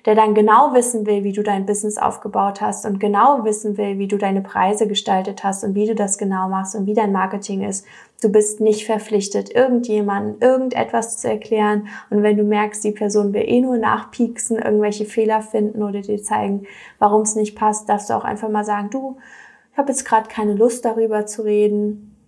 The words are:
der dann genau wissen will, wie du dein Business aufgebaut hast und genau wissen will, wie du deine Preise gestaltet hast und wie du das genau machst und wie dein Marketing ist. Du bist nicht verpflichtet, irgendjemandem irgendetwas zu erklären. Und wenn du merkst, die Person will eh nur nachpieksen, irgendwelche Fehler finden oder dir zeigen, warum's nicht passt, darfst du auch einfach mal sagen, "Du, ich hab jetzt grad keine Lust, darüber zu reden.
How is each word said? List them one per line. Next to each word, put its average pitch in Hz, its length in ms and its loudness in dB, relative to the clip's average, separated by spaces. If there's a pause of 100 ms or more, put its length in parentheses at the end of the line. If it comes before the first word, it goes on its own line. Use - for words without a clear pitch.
der 214 80 6
dann 214 180 4
genau 214 400 6
wissen 240 320 2
will, 202 180 0
wie 202 100 -2
du 208 100 -2
dein 196 240 0
Business 208 320 -2
aufgebaut 202 640 -2
hast 202 260 -4
und 196 120 -4
genau 214 440 4
wissen 214 340 -2
will, 202 220 -2
wie 196 80 -2
du 202 100 0
deine 196 240 0
Preise 202 460 0
gestaltet 196 560 -2
hast 196 200 -4
und 202 120 -2
wie 208 100 2
du 226 80 0
das 202 240 -2
genau 190 320 -2
machst 190 260 -4
und 196 120 -4
wie 208 80 0
dein 208 160 2
Marketing 190 500 -2
ist. 196 240 -6 (380)
Du 220 60 4
bist 208 300 2
nicht 214 280 2
verpflichtet, 202 640 -2
irgendjemandem 214 880 0
irgendetwas 247 800 0
zu 247 100 -4
erklären. 208 580 0 (220)
Und 208 140 2
wenn 208 140 4
du 214 60 4
merkst, 208 400 0
die 214 80 0
Person 208 420 0
will 202 140 0
eh 247 140 4
nur 254 160 0
nachpieksen, 220 800 -2
irgendwelche 208 480 0
Fehler 220 360 0
finden 214 420 -2
oder 202 180 -4
dir 202 220 -4
zeigen, 202 420 -2 (320)
warum's 214 380 2
nicht 214 200 -2
passt, 214 320 -2
darfst 208 220 -2
du 226 60 -2
auch 208 80 -4
einfach 214 260 -6
mal 214 160 -2
sagen, 208 240 -4
"Du, 262 280 -8 (560)
ich - 40 -20
hab 277 100 0
jetzt 269 160 -2
grad 220 240 2
keine 208 260 -2
Lust, 233 300 2
darüber 220 420 0
zu 214 180 -8
reden. 208 640 0 (200)